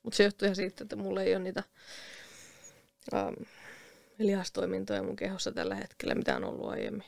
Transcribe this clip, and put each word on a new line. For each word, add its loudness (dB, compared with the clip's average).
Mut -6
se 10
johtuu 4
ihan 4
siitä, -4
että -6
mulla -2
ei 6
ole -2
niitä, -2
ähm, 0
lihastoimintoja 2
mun -2
kehossa -2
tällä 0
hetkellä, -2
mitä 2
on -2
ollut -4
aiemmin. -4